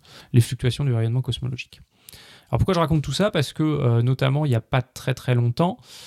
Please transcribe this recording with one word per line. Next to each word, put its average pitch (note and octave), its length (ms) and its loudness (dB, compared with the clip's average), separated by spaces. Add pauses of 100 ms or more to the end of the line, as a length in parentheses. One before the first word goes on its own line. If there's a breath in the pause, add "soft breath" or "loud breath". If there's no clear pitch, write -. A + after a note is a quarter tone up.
(340 loud breath)
les B2 80 6
fluctuations B2+ 440 -2
du C3 60 0
rayonnement A#2 300 0
cosmologique. B2 600 -8 (680 loud breath)
Alors A#2+ 80 0
pourquoi F#3+ 160 2
je E3+ 40 2
raconte D#3 220 2
tout C#3 100 -6
ça ? G3+ 200 0
Parce C#3 220 -2
que, D#3+ 100 -2
euh, C3+ 400 2
notamment, C3+ 420 0
il D3 40 0
n'y A#2+ 60 2
a A2 60 0
pas B2+ 220 -2
très - 320 -6
très - 180 -2
longtemps, B2 440 2 (300 loud breath)